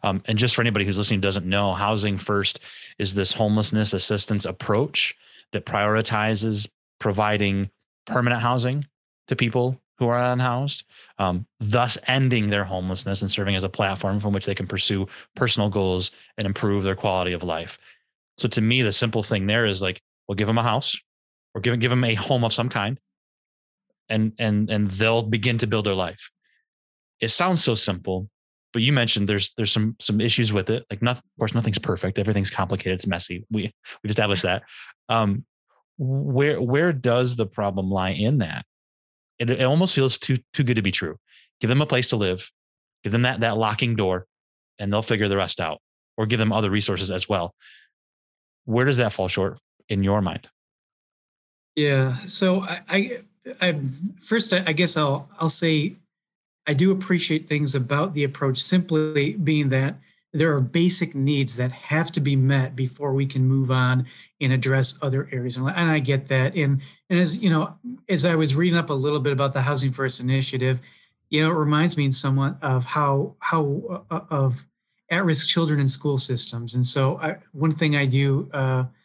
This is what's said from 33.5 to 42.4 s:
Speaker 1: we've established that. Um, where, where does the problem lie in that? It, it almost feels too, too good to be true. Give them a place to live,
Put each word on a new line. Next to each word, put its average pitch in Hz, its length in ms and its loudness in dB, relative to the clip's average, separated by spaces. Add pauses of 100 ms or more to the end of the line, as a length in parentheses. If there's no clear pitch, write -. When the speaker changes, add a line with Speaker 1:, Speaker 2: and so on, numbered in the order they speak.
Speaker 1:
we've 107 80 -2
established 104 320 0
that. 92 180 0 (480)
Um, 113 340 2 (540)
where, 139 640 0
where 147 320 2
does 123 420 2
the 110 120 0
problem 98 420 -2
lie 95 220 0
in 107 260 0
that? 82 280 -4 (760)
It, 117 100 -2
it 127 140 0
almost 160 320 2
feels 131 240 2
too, 131 180 0 (160)
too 143 100 2
good 120 120 2
to 107 80 0
be 95 80 0
true. 82 260 -4 (420)
Give 110 100 0
them 135 120 4
a 147 60 0
place 127 220 0
to 120 80 0
live, 92 340 -2 (520)